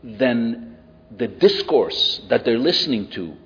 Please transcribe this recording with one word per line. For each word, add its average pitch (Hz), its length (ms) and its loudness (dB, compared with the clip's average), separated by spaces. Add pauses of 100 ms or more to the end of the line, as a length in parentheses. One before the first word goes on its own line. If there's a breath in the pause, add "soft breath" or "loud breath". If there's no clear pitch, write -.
then 117 720 -2 (400)
the 117 120 -4
discourse - 920 2 (100)
that 120 160 2
they're 117 120 2
listening 131 540 0
to 82 340 -10